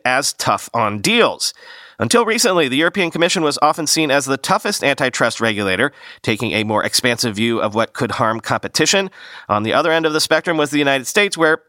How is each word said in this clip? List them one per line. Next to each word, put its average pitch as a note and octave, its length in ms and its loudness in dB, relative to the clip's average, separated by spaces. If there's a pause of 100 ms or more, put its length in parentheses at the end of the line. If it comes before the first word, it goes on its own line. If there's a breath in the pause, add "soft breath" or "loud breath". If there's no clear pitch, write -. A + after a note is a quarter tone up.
as C3 300 0
tough - 380 -2
on G#2+ 280 -2
deals. E3+ 520 0 (440 loud breath)
Until A#3 280 2
recently, G3 420 2
the B2+ 100 -2
European E3+ 360 0
Commission E3 320 0
was C#3+ 180 0
often D#3 240 0
seen D#3 240 0
as C3+ 140 2
the C3+ 120 -2
toughest G3+ 460 -2
antitrust C3 580 0
regulator, G#2 520 0 (300 loud breath)
taking A2 280 -2
a G#2+ 140 0
more G#2+ 180 0
expansive A#2+ 540 -2
view A2+ 240 0
of G#2 160 -2
what A2+ 160 0
could A2+ 180 -4
harm A2+ 300 -2
competition. D#3+ 720 0 (360 loud breath)
On G#2 140 2
the A2 100 -2
other D#3+ 200 2
end D#3+ 120 2
of D#3 80 0
the D#3 80 0
spectrum D#3 360 0
was D3 160 0
the D3 80 2
United C3+ 260 2
States, G3+ 320 0
where D#3+ 300 2